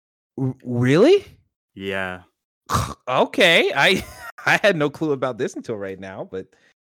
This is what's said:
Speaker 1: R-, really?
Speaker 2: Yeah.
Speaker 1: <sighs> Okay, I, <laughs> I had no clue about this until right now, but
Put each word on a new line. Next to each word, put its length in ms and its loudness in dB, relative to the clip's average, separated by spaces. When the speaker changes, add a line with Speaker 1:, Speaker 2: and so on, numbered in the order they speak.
Speaker 1:
R-, 160 -4
really? 600 4
Speaker 2:
Yeah. 480 -6
Speaker 1:
<sighs> 240 -2
Okay, 680 2
I, 300 2
<laughs> 220 -18
I 160 4
had 140 4
no 140 0
clue 220 -2
about 260 -4
this 160 -4
until 220 -8
right 220 -8
now, 320 -14
but 160 -10